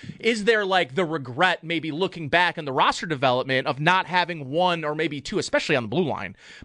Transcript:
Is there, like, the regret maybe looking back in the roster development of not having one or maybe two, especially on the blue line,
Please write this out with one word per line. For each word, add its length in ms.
Is 240
there, 200
like, 300
the 120
regret 580
maybe 280
looking 380
back 300
in 60
the 60
roster 360
development 580
of 140
not 260
having 460
one 320
or 100
maybe 280
two, 180
especially 360
on 60
the 80
blue 140
line, 320